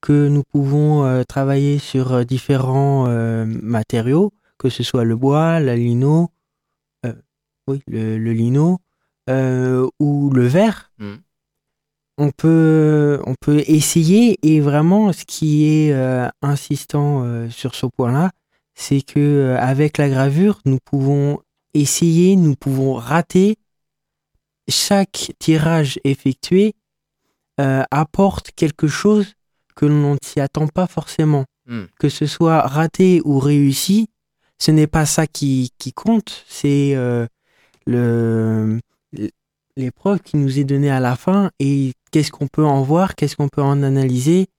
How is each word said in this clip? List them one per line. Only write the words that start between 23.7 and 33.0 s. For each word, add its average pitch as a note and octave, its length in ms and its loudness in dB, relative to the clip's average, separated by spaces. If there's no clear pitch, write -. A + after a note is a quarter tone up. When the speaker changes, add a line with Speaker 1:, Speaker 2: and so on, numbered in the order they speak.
Speaker 1:
Chaque - 680 -2
tirage D#3 680 0
effectué, F3+ 680 0
euh, C3+ 300 0
apporte E3+ 640 -2
quelque D#3 360 -2
chose G#3 460 0
que - 120 -2
l'on D3 280 2
ne C#3 80 -4
s'y - 180 -6
attend D3+ 280 -2
pas F3+ 180 -2
forcément. D3+ 600 -2
Speaker 2:
Mm. A#2 180 -10
Speaker 1:
Que D3 120 0
ce - 160 -4
soit D#3+ 360 0
raté E3 640 2